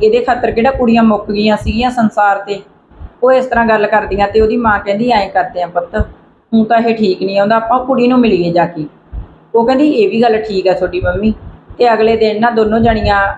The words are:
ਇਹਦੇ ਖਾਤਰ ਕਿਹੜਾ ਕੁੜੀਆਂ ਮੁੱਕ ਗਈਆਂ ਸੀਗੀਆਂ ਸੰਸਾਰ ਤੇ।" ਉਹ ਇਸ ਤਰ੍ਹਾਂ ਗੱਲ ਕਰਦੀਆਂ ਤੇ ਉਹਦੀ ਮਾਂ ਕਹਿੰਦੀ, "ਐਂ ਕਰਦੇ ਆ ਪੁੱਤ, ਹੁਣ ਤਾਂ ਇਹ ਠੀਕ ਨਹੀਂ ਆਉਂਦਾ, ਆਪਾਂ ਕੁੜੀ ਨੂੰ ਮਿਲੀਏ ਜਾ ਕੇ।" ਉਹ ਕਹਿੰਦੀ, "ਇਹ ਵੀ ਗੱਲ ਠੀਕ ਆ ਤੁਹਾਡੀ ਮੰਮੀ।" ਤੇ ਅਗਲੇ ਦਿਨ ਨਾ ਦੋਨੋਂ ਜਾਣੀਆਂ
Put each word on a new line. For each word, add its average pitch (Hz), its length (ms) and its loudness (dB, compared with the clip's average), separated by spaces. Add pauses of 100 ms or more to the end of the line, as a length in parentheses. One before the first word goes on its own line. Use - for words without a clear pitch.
ਇਹਦੇ 226 220 2
ਖਾਤਰ 240 260 -2
ਕਿਹੜਾ 220 200 0
ਕੁੜੀਆਂ 233 320 2
ਮੁੱਕ 208 280 0
ਗਈਆਂ 208 260 0
ਸੀਗੀਆਂ 214 340 -2
ਸੰਸਾਰ 214 560 0
ਤੇ।" 196 140 -6 (600)
ਉਹ 254 100 2
ਇਸ 262 140 2
ਤਰ੍ਹਾਂ 233 200 0
ਗੱਲ 214 200 2
ਕਰਦੀਆਂ 202 420 -2
ਤੇ 214 120 0
ਉਹਦੀ 220 160 2
ਮਾਂ 220 220 0
ਕਹਿੰਦੀ, 202 320 -2
"ਐਂ 202 180 0
ਕਰਦੇ 180 340 -4
ਆ 175 40 -4
ਪੁੱਤ, 170 300 -6 (560)
ਹੁਣ 220 120 4
ਤਾਂ 233 140 2
ਇਹ 226 180 0
ਠੀਕ 196 260 0
ਨਹੀਂ 196 160 -2
ਆਉਂਦਾ, 202 180 2
ਆਪਾਂ 233 280 0
ਕੁੜੀ 247 240 0
ਨੂੰ 254 100 2
ਮਿਲੀਏ 185 340 2
ਜਾ 170 140 2
ਕੇ।" 156 200 -8 (680)
ਉਹ 226 120 2
ਕਹਿੰਦੀ, 262 260 2
"ਇਹ 214 180 2
ਵੀ 226 120 0
ਗੱਲ 226 200 2
ਠੀਕ 190 260 -2
ਆ 277 40 4
ਤੁਹਾਡੀ 180 280 -4
ਮੰਮੀ।" 190 320 -2 (460)
ਤੇ 240 140 4
ਅਗਲੇ 220 240 2
ਦਿਨ 214 240 0
ਨਾ 233 100 2
ਦੋਨੋਂ 220 300 0
ਜਾਣੀਆਂ 214 380 0 (200)